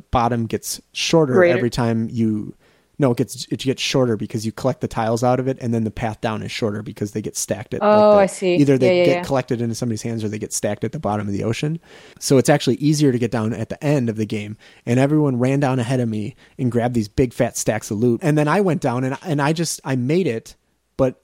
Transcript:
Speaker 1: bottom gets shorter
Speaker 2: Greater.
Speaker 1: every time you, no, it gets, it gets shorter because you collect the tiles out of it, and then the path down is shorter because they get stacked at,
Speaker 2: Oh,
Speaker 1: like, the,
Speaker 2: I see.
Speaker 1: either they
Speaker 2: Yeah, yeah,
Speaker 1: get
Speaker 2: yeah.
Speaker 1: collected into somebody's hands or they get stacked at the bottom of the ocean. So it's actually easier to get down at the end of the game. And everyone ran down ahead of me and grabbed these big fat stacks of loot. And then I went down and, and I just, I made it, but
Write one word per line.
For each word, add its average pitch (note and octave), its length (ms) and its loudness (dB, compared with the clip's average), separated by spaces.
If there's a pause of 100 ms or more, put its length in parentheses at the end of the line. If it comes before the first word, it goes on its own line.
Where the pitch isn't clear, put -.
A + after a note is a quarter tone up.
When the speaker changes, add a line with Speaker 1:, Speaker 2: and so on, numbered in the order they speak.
Speaker 1:
bottom A#2 360 0
gets - 340 -6 (140)
shorter D#3 400 2
Speaker 2:
Greater. F3 240 6
Speaker 1:
every A#2+ 120 0
time A2+ 400 0
you, A2 440 -2 (440)
no, C3+ 140 4
it A#2+ 40 -4
gets, - 340 -4
it A#2 100 -4
gets C3 200 -2
shorter B2 380 0
because G#2+ 260 -6
you A2 80 -4
collect - 300 -4
the B2 40 -2
tiles A#2 380 -2
out B2+ 160 2
of B2+ 80 -4
it, C3+ 140 -2
and A#2 100 -2
then A2+ 120 0
the G#2+ 60 -2
path G#2+ 300 -6
down A2 220 -4
is A2 100 -8
shorter G#2 300 -4
because G#2 300 -8
they G#2+ 100 -6
get - 120 -8
stacked - 380 -6
at, - 100 -6
Speaker 2:
Oh, G#3+ 40 2
Speaker 1:
like, G#3+ 260 6
the, G#3 60 8
Speaker 2:
I G3 80 6
see. F#3 300 0
Speaker 1:
either C#3 200 6
they B2+ 120 4
Speaker 2:
Yeah, - 40 6
yeah, F3 140 4
Speaker 1:
get F3 100 4
Speaker 2:
yeah. F3 80 -6
Speaker 1:
collected B2+ 380 -2
into A#2 120 -2
somebody's A#2 280 -4
hands A#2 200 -6
or G#2+ 60 -2
they G#2+ 100 -6
get G#2 140 -10
stacked - 320 -4
at A2+ 80 -4
the D3 60 -10
bottom G#2 280 -2
of G2+ 60 -4
the G2+ 100 -4
ocean. D3+ 380 -4 (380)
So - 180 2
it's B2+ 140 4
actually C#3 260 2
easier D3 340 2
to B2 80 2
get A2+ 120 -2
down A2+ 240 -2
at G#2+ 160 -6
the - 120 -12
end C#3+ 280 0
of G#2+ 60 -4
the A2 100 -2
game. G#2 320 -8 (260)
And A#2+ 160 2
everyone C#3+ 380 2
ran C3 220 2
down C3 180 0
ahead B2 220 0
of A#2 100 0
me G#2+ 260 -6 (220)
and B2+ 120 0
grabbed A#2+ 240 0
these G#2+ 140 0
big B2+ 240 0
fat A#2+ 240 -2
stacks - 340 -4
of G#2 80 -2
loot. A#2 240 2
And D3+ 140 2
then D3+ 120 2
I E3+ 120 2
went F#3 220 0
down B2+ 200 -2
and, C3 220 -4
and D3 160 -2
I D3 140 2
just, D#3+ 280 -6
I C3+ 140 -4
made D3+ 300 0
it, A2+ 280 -6 (440)
but C3 260 0